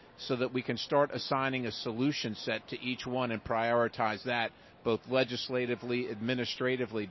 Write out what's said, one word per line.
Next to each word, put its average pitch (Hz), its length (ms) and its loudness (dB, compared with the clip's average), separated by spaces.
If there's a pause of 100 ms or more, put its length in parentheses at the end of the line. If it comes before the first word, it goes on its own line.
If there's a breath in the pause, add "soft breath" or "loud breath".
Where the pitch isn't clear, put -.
(180 loud breath)
so 131 200 -2
that 123 160 0
we 127 100 0
can 120 140 -2
start 143 360 2
assigning 131 540 0
a 107 40 -2
solution 123 640 0
set 110 340 -4
to 123 120 -8
each 123 240 -4
one 127 260 0
and 110 120 -4
prioritize 117 800 2
that, 120 280 0 (340 loud breath)
both 113 240 2
legislatively, 123 1000 0
administratively. 117 1000 -2